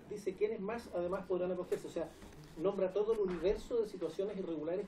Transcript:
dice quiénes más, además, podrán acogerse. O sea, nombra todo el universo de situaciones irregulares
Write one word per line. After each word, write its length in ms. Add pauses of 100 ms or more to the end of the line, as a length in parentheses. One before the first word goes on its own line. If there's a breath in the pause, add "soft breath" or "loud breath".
(100)
dice 240
quiénes 260
más, 340
además, 300
podrán 260
acogerse. 360
O 40
sea, 200 (480)
nombra 340
todo 220
el 60
universo 600
de 80
situaciones 480
irregulares 520